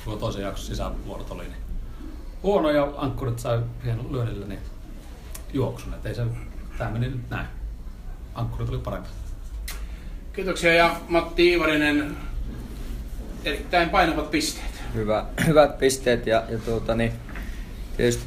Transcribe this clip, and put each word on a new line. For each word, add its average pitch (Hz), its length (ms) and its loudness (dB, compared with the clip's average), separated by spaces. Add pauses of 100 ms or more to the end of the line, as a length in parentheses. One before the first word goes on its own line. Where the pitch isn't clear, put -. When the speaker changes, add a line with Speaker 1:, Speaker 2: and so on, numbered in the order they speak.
Speaker 1:
koko 107 120 -4
toisen 101 260 -2
jakson 98 220 -4
sisävuorot 95 640 -6
oli 90 120 -8
niin 87 200 -10 (800)
huono, 196 260 4
ja 294 280 4
ankkurit 120 420 -2
sai 120 200 0 (260)
hienon 120 260 -2
lyönnillä 117 340 -2
niin 95 160 -8 (920)
juoksun, - 400 -2
et - 120 -8
ei 104 100 -4
se, 120 100 0 (520)
tää 131 120 -2
meni 117 200 -2
nyt 123 200 -6
näin. 90 180 -4 (880)
Ankkurit 117 340 -4
oli 127 100 -2
parempi. 95 300 -6 (1200)
Speaker 2:
Kiitoksia, 175 400 4
ja 170 220 8 (120)
Matti 170 420 6
Iivarinen, 151 680 4 (1300)
erittäin 165 440 2
painavat 156 420 4
pisteet. - 520 -2 (100)
Speaker 3:
Hyvä, 107 320 2 (220)
hyvät 151 300 8
pisteet, 123 500 4
ja, 110 220 6
ja 113 80 -2
tuota, 113 380 0
niin 117 160 4 (840)
tietysti 120 300 4